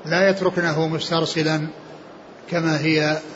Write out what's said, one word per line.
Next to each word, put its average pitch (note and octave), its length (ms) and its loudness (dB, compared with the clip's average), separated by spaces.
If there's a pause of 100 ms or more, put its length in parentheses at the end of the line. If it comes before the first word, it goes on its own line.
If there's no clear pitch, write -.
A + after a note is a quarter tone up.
لا F3+ 240 4
يتركنه E3+ 580 0
مسترسلاً D#3 800 0 (840)
كما E3 300 0
هي D#3 380 2 (180)